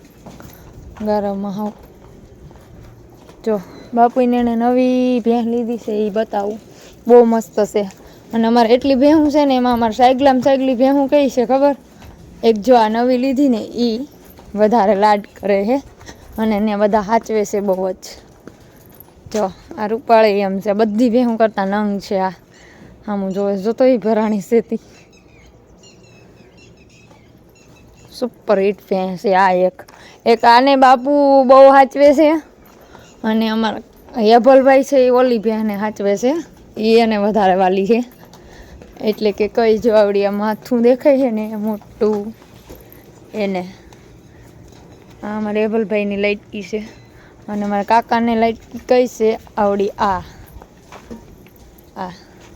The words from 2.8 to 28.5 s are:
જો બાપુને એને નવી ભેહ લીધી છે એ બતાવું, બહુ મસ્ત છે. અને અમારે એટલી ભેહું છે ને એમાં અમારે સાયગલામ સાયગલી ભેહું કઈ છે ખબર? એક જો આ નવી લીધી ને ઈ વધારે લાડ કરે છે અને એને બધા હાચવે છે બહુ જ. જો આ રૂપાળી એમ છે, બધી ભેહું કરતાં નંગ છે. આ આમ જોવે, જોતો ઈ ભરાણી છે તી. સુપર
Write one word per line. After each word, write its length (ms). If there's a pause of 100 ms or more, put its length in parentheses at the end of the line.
જો 100 (400)
બાપુને 460
એને 160
નવી 680
ભેહ 280
લીધી 320
છે 80 (140)
એ 40
બતાવું, 480 (480)
બહુ 200
મસ્ત 300 (160)
છે. 120 (480)
અને 140
અમારે 280
એટલી 280
ભેહું 300
છે 140
ને 100
એમાં 220
અમારે 160
સાયગલામ 480
સાયગલી 340
ભેહું 320
કઈ 220
છે 160
ખબર? 300 (640)
એક 180
જો 160
આ 120
નવી 360
લીધી 240
ને 140 (240)
ઈ 120 (560)
વધારે 400
લાડ 280 (160)
કરે 200 (100)
છે 100 (580)
અને 200
એને 200
બધા 320
હાચવે 420
છે 100
બહુ 320
જ. 120 (1300)
જો 120 (340)
આ 100
રૂપાળી 520
એમ 200
છે, 140
બધી 360
ભેહું 280
કરતાં 340
નંગ 340
છે. 140
આ 140 (720)
આમ 140 (120)
જોવે, 320
જોતો 200
ઈ 140
ભરાણી 520
છે 120
તી. 180 (3500)
સુપર 420